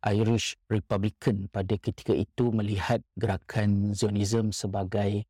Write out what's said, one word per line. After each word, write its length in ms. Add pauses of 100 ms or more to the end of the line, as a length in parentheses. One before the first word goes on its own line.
Irish 480 (160)
Republican 800
pada 320
ketika 320
itu 400
melihat 480 (160)
gerakan 720
Zionism 640
sebagai 760